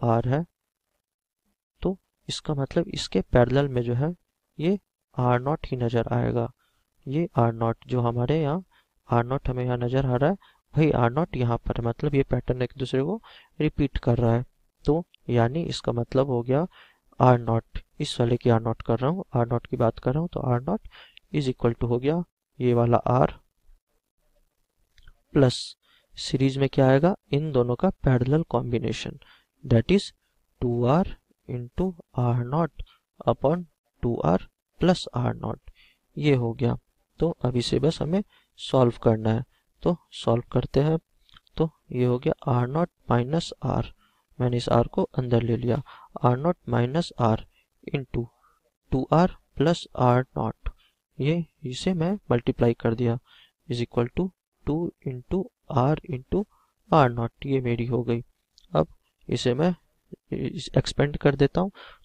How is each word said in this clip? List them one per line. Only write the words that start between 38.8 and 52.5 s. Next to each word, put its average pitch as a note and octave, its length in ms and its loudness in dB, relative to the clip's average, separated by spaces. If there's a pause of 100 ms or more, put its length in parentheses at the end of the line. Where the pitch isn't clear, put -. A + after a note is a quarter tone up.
करना A2 300 2
है, A#2+ 100 -2 (400)
तो F3 140 2 (180)
सॉल्व A#2 360 0
करते - 280 0
हैं। D#3 180 2 (600)
तो D#3+ 140 0 (200)
ये B2 140 0
हो B2 140 2
गया D3 320 -2
आर B2 160 2
नॉट D#3+ 220 -2 (200)
माइनस B2+ 440 0 (140)
R, B2 160 0 (560)
मैंने B2 180 0
इस A#2 120 -4
R A#2+ 180 4
को - 160 -2 (100)
अंदर A#2+ 300 0
ले A#2 140 0
लिया, A#2+ 240 -2 (420)
आर B2 140 4
नॉट E3 200 -2 (120)
माइनस B2 420 0 (100)
R A2+ 160 2 (560)
into B2+ 300 -6 (680)
टू C3 220 -2
आर F3 220 4 (220)
plus E3 280 2 (120)
आर B2 280 4 (120)
नॉट, - 320 -6 (480)
ये D#3 280 -2 (180)
इसे C3 300 -4
मैं F3 200 -2 (180)
मल्टीप्लाई A#2+ 420 2